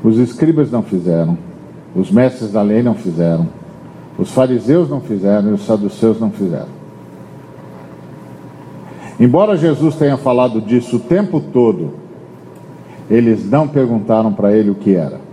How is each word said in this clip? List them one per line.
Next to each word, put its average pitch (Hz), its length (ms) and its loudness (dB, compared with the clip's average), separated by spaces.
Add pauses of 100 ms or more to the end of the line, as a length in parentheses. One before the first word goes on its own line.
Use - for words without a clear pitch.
Os 113 140 4
escribas 147 520 2
não 117 120 0
fizeram. 85 540 0 (580)
Os 185 160 -2
mestres 113 420 2
da 107 100 2
lei 107 200 2
não 120 120 0
fizeram. 82 540 0 (680)
Os 95 140 -4
fariseus 131 580 2
não 139 120 -4
fizeram 101 500 0
e - 20 0
os 98 120 -4
saduceus 110 560 0
não 110 100 -2
fizeram. 90 380 -6 (2500)
Embora 170 380 4
Jesus 151 400 0
tenha 143 200 2
falado 123 440 0
disso 120 360 0
o 110 40 0
tempo 175 400 0
todo, 98 500 0 (1200)
eles 110 380 2
não 143 200 2
perguntaram 113 640 0
pra 101 200 2
ele 107 180 4
o 98 40 -2
que 98 200 2
era. 78 260 -2 (120)